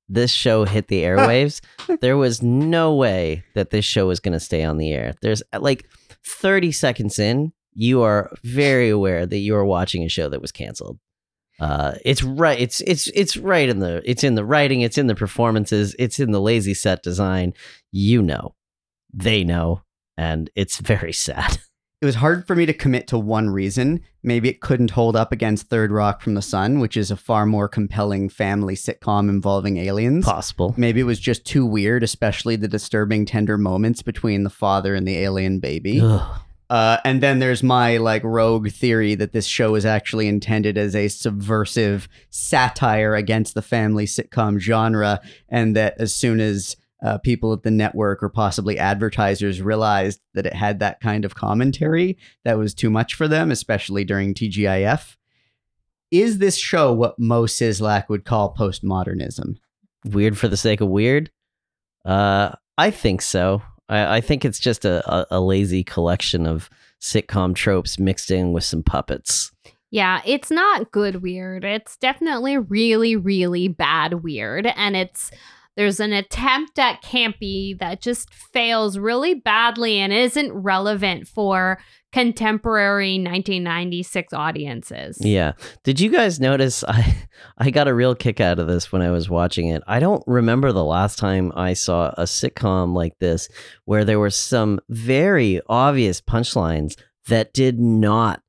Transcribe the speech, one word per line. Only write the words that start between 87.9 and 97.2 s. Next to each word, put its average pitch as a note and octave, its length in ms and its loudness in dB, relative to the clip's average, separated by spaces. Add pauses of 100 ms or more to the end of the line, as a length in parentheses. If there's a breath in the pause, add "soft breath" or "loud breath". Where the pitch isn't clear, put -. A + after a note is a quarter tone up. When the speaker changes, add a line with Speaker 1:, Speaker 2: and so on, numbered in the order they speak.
Speaker 1:
real B2 220 2
kick A#2 240 -2
out F2 180 2
of E2 80 -2
this F2 260 -2
when F#2 80 0
I F2 100 2
was F2 200 0
watching E2+ 380 0
it. D#2+ 180 -2
I A2+ 140 0
don't F#3+ 260 2
remember B2 460 2
the F#2 120 0
last F2 340 0
time F#2+ 360 0
I F#2 200 -2
saw F2 340 0 (100)
a E2+ 60 -2
sitcom F#2 680 -2
like E2+ 280 -4
this F2 280 -2 (360 loud breath)
where G#2+ 200 0
there G#2 140 2
were G#2 100 2
some G#2 600 0
very B2 800 2
obvious B2 520 2
punchlines E2 800 -2 (300 soft breath)